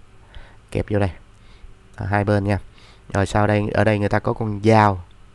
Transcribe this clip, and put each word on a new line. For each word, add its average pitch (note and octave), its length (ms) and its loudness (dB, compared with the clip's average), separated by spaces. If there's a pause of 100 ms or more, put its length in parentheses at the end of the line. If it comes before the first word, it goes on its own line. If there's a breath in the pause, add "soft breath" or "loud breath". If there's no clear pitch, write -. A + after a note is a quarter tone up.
(720 loud breath)
Kẹp G#2 200 -4
vô G#2 80 0
đây. G2 120 0 (880 soft breath)
À, G2+ 100 -8
hai G2+ 180 0
bên G2+ 200 0
nha. G2+ 140 0 (540 soft breath)
Rồi G2 140 0
sau G#2 200 0
đây, G#2 280 0
ở G2+ 100 2
đây G#2+ 140 2
người G2+ 100 -2
ta G#2+ 100 0
có A2+ 140 -4
con G#2+ 320 -6
dao. G#2 400 4 (300)